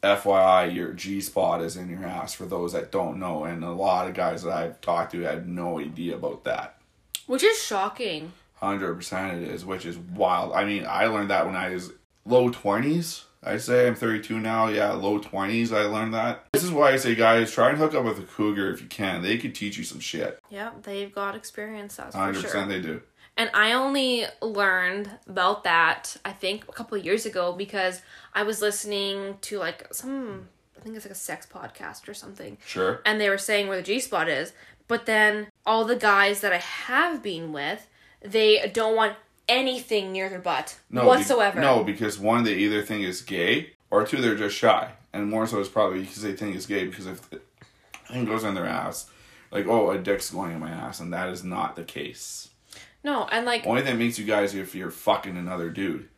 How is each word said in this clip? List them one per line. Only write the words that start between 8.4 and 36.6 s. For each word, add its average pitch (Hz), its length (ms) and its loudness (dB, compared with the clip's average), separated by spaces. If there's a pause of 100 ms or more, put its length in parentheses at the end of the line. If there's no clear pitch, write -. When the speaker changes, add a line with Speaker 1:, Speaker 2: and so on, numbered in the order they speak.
Speaker 1:
Hundred 95 400 -2
percent 92 460 -6
it 80 60 -6
is, 82 160 -8
which 92 220 -6
is 85 100 -8
wild. 90 560 2
I 101 140 2
mean, 101 200 -2
I 92 200 2
learned 104 240 0
that 90 160 4
when 92 100 -4
I 92 140 -2
was 90 200 -6 (360)
low 123 240 6
twenties. 143 760 0 (180)
I'd - 200 -4
say 123 240 6
I'm 117 80 4
thirty-two 113 440 -2
now. 113 300 2
Yeah, 104 240 2
low 98 280 0
twenties, 110 520 0
I 104 120 2
learned 107 280 -2
that. 113 400 -2
This - 120 0
is 180 60 -2
why 147 220 6
I 135 40 4
say, 131 180 2
guys, 113 360 6
try 123 200 6
and 147 80 0
hook 151 160 2
up 131 100 2
with 110 140 -2
a 95 60 -10
cougar 101 460 0
if - 120 -8
you - 60 -18
can. 92 340 -4
They 107 160 0
could 120 160 -6
teach 101 240 -8
you - 60 -8
some - 160 -10
shit. - 380 -6 (120)
Speaker 2:
Yeah, 208 220 -10 (100)
they've 202 320 -8
got 202 200 -6
experience, 208 640 -12
that's - 180 -14
for 92 40 -6
sure. 92 80 0
Speaker 1:
Hundred 95 160 -2
percent 101 260 -2
they 92 140 -4
do. 80 180 -6 (380)
Speaker 2:
And 233 140 0
I 214 200 4
only 262 540 0 (160)
learned 202 680 0 (160)
about 190 380 0
that, 165 600 2
I 202 60 -4
think, 202 380 -6
a - 40 -18
couple 226 240 -8
of 185 80 -4
years 208 220 0
ago 180 260 -2
because 185 480 -4 (320)
I 202 120 0
was 208 180 -2
listening 196 760 -4
to, 208 180 -8
like, 180 340 -8
some, 247 560 -8 (300)
I - 20 -20
think 220 140 -14
it's, 220 100 -14
like, 202 60 -16
a 190 60 -14
sex - 280 -10
podcast - 640 -16
or 202 60 -14
something. - 500 -16
Speaker 1:
Sure. - 400 -2
Speaker 2:
And 214 160 2
they 208 80 4
were 196 100 2
saying 202 280 0
where 196 100 -2
the 180 60 -4
G-spot 190 460 -2
is. 156 240 -2 (340)
But 226 200 -2
then 214 420 4 (180)
all 226 180 4
the 240 120 2
guys 202 460 4
that 202 100 2
I 175 60 2
have 277 680 0